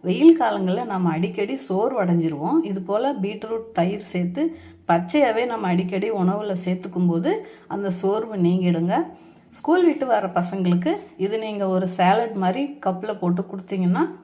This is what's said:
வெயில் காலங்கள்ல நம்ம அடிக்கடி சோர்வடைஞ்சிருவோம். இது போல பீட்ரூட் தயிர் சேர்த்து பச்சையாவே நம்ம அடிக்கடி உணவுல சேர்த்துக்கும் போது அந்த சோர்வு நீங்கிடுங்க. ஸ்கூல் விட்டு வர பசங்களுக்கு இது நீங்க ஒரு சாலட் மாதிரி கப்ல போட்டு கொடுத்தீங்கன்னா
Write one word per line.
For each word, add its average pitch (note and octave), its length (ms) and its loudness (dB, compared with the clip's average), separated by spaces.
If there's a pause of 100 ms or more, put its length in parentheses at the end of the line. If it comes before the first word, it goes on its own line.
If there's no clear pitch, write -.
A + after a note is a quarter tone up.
வெயில் D4 320 8
காலங்கள்ல G#3 520 0
நம்ம F3+ 240 2
அடிக்கடி G3+ 400 -2 (120)
சோர்வடைஞ்சிருவோம். F#3 920 0 (120)
இது F3+ 180 -6
போல B3 240 0 (100)
பீட்ரூட் A3 560 -6
தயிர் G3 320 -2
சேர்த்து F3+ 320 -2 (480)
பச்சையாவே A3 520 2 (100)
நம்ம G#3 200 -4
அடிக்கடி F#3+ 360 -2 (120)
உணவுல G3+ 340 0 (100)
சேர்த்துக்கும் F3+ 460 0
போது F3 200 0 (420)
அந்த G3 160 -4 (120)
சோர்வு G#3+ 360 -2 (100)
நீங்கிடுங்க. F3+ 480 2 (640)
ஸ்கூல் F4 320 2
விட்டு C#4 240 -2
வர G3+ 120 0 (120)
பசங்களுக்கு F3+ 560 0 (320)
இது G#3+ 100 -2 (120)
நீங்க G3+ 180 -4 (100)
ஒரு F#3 120 0 (100)
சாலட் G3+ 460 4
மாதிரி B3+ 200 0 (220)
கப்ல F#3+ 340 -2
போட்டு F3 320 0
கொடுத்தீங்கன்னா F#3 520 0 (200)